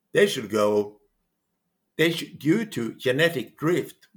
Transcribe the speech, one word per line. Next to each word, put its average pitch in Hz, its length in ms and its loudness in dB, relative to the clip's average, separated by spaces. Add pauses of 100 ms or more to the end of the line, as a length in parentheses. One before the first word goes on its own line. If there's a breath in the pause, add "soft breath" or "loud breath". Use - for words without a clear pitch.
(120)
They 202 140 4
should 120 240 -4
go, 104 480 2 (1000)
they 165 140 2
should, 165 300 -10
due 185 240 0
to 123 300 -6
genetic 135 600 -2
drift, 151 600 -4